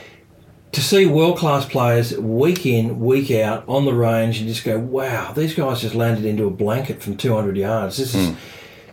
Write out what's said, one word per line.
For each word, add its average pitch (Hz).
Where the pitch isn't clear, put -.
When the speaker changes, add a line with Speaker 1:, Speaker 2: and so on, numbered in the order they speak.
Speaker 1:
to 143
see 196
world-class 156
players 120
week 127
in, 117
week 135
out 110
on 139
the 123
range 113
and 110
just 113
go, 113
"Wow, 127
these 156
guys 135
just 110
landed 113
into 104
a 98
blanket 107
from 101
two 120
hundred 101
yards." 98
This 127
is 92
Speaker 2:
Hmm. 80